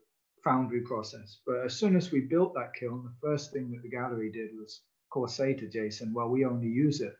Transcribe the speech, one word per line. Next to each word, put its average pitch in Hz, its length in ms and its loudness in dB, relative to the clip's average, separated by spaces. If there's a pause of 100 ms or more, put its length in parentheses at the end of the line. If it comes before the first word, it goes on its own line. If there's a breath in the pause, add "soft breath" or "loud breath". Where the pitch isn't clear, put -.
(420)
foundry 127 380 2
process. 107 680 -6
But 127 180 0
as 123 100 -4
soon 196 220 6
as 175 140 2
we 143 100 4
built 165 340 2
that 120 240 -4
kiln, 123 260 -4
the 123 220 -10
first 147 260 -2
thing 127 200 -4
that 120 100 -8
the 120 60 -12
gallery 120 440 -4
did 110 240 -6
was, - 260 -14 (240)
of - 40 -20
course, 123 240 -2
say 135 200 2
to 113 140 -6
Jason, 110 460 -4
"Well, 117 140 0
we 131 160 4
only 120 240 0
use 135 320 4
it, 104 180 -4